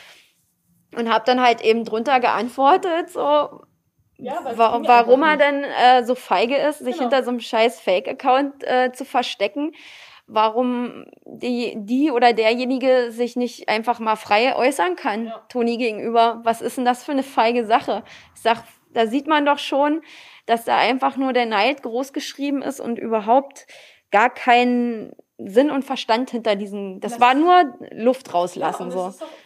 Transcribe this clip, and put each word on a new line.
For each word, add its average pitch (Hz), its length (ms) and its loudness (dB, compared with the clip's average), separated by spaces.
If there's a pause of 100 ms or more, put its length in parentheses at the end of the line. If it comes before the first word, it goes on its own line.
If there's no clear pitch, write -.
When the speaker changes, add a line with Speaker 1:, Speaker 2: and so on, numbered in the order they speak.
(1000)
Speaker 1:
Und 226 120 -2
hab 226 120 0
dann 254 160 2
halt 233 220 2
eben 220 220 2
drunter 226 360 0
geantwortet, 294 880 0
so, 294 520 -2 (560)
Speaker 2:
Ja, - 260 -10
weil 247 80 -8
es 220 60 -10
Speaker 1:
wa-, 233 200 4
Speaker 2:
ging 311 100 -6
Speaker 1:
warum 240 340 6
Speaker 2:
einfach 302 200 4
Speaker 1:
er 285 100 2
Speaker 2:
nicht. 285 120 -4
Speaker 1:
denn, - 0 - (380)
äh, - 20 -2
so 240 100 0
feige 233 420 0
ist, 196 220 0
sich 254 180 -6
Speaker 2:
Genau. 311 40 -6 (100)
Speaker 1:
hinter 262 140 2
so 240 60 -6
einem 247 100 -4
scheiß 226 400 0
Fake-Account, 262 840 -2
äh, 254 280 0
zu 262 120 -12
verstecken, 262 680 -4 (540)
warum 233 760 -2 (200)
die, 240 520 -6
die 247 340 0
oder 240 220 4
derjenige 240 800 0
sich 240 240 -4
nicht 247 320 -6
einfach 226 320 -2
mal 220 160 -2
frei 220 400 0
äußern 339 400 0
kann, 226 300 -6
Speaker 2:
Ja. 220 220 -14
Speaker 1:
Toni 233 280 -2
gegenüber. 226 680 0
Was 226 180 -2
ist 247 160 -6
denn 254 60 -2
das 247 200 -2
für 302 80 -8
eine 269 100 0
feige 240 440 0
Sache? 220 360 0 (320)
Ich - 80 -20
sag, 226 220 0 (280)
da 226 140 0
sieht 277 200 -4
man 302 180 2
doch 285 140 2
schon, 294 440 0 (440)
dass 226 180 0
da 240 140 0
einfach 247 380 0
nur 262 180 -2
der 240 120 2
Neid 220 360 0
groß 254 300 -6
geschrieben 285 500 -6
ist - 180 -8
und 233 180 -6
überhaupt 226 680 -2 (440)
gar 226 200 4
kein 240 840 2 (260)
Sinn 247 320 2
und 269 140 -2
Verstand 247 460 -4
hinter 220 260 -2
diesen, 196 440 -10
das 214 120 -8
Speaker 2:
Das 233 80 -2
Speaker 1:
war 247 140 6
nur 339 420 4 (140)
Luft 247 420 -2
rauslassen, 175 500 -2
Speaker 2:
Ja, 175 40 -8
und 175 60 -10
Speaker 1:
so. 180 120 -4
Speaker 2:
das 202 120 -10
ist - 60 -16
doch, 294 60 -16 (180)